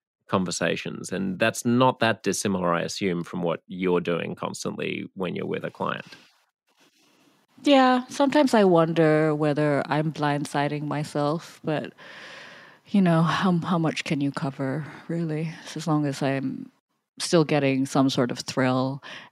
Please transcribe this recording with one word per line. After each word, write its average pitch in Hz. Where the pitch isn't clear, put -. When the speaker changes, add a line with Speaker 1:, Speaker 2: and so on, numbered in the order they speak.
Speaker 1:
conversations. 87
And 92
that's 110
not 123
that 113
dissimilar, 90
I 85
assume, 85
from 90
what 85
you're 90
doing 85
constantly 82
when 87
you're 82
with 80
a 82
client. -
Speaker 2:
Yeah, 254
sometimes 285
I 208
wonder 160
whether 147
I'm 151
blindsiding 147
myself, 147
but, 151
you 202
know, 170
how, 170
how 165
much 160
can 143
you 139
cover, 139
really? 165
So -
as 156
long 151
as 139
I'm 135
still 165
getting 139
some 139
sort 123
of -
thrill 131